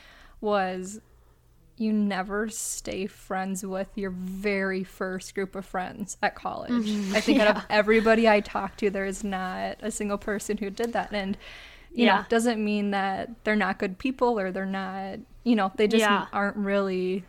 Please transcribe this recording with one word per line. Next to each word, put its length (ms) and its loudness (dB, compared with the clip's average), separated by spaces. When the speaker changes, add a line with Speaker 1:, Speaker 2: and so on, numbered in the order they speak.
Speaker 1:
was 640 -2
you 140 0
never 560 0
stay 600 -8
friends 580 -6
with 300 -6
your 160 -4
very 760 -2
first 500 -8
group 200 -4
of 100 -8
friends 560 -8
at 140 0
college. 360 -8
Speaker 2:
Mm-hmm. 440 0
Speaker 1:
I 60 6
think 200 4
out 80 8
of 60 6
Speaker 2:
<laughs> 140 -8
Yeah. 60 2
Speaker 1:
everybody 540 6
I 100 8
talked 400 -6
to, 100 2
there 160 -2
is 180 -6
not 580 -4
a 100 -4
single 260 -4
person 400 -4
who 120 -4
did 240 -4
that. 180 -2
And, 260 -4
you 120 4
know, 80 8
Speaker 2:
Yeah. 160 2
Speaker 1:
doesn't 340 2
mean 280 0
that 400 -2
they're 120 2
not 240 0
good 180 -4
people 420 0
or 120 -2
they're 140 -4
not, 540 -6
you 140 4
know, 180 2
they 120 4
just 140 4
Speaker 2:
Yeah. 300 4
Speaker 1:
aren't 260 -2
really, 720 0